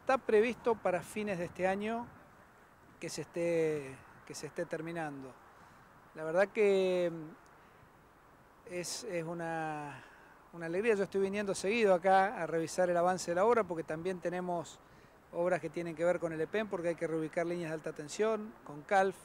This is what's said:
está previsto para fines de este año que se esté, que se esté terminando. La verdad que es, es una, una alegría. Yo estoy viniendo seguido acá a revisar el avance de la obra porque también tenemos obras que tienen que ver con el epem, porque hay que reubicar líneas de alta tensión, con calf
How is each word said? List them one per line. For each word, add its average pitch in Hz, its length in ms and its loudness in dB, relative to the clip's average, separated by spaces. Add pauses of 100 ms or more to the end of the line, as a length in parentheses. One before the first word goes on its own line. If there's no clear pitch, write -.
está 262 180 2
previsto 226 580 4
para 180 260 0
fines 208 340 -6
de 175 100 -6
este 180 200 -4
año 214 400 -2 (920)
que 170 80 -8
se 151 140 -8
esté, 156 760 0 (280)
que 151 120 -14
se - 100 -10
esté 170 180 -6
terminando. 160 720 -8 (800)
La 160 80 -10
verdad 170 240 2
que 190 640 2 (1600)
es, 175 320 -8
es 180 220 -4
una, 160 760 -6 (520)
una 170 140 -10
alegría. 202 280 2
Yo 196 80 0
estoy 196 200 0
viniendo 196 340 -2
seguido 208 360 4
acá 190 480 4
a 160 60 -2
revisar 165 420 0
el 175 80 2
avance 175 360 2
de - 20 0
la 180 100 4
obra 226 200 4
porque 165 180 -6
también 170 380 -4
tenemos 175 580 -4 (540)
obras 175 280 2
que 165 100 -6
tienen 170 260 -6
que 160 80 -2
ver 175 160 4
con 165 120 -2
el 156 80 -4
epem, 202 280 -2
porque 175 220 -2
hay 170 40 0
que 165 140 -4
reubicar 160 360 -2
líneas 175 260 -4
de 160 40 -4
alta 156 180 -6
tensión, 214 720 -2
con 147 200 -14
calf 190 420 4